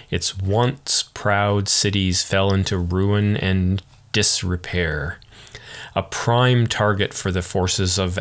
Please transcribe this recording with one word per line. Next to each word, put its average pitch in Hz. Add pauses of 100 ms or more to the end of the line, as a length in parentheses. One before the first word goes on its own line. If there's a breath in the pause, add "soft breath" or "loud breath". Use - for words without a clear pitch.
(100)
Its 87
once 107 (100)
proud 101
cities 95
fell 98
into 95
ruin 101
and 95 (300)
disrepair, 87 (800 loud breath)
a 95
prime 120
target 104
for -
the 90
forces 92
of 92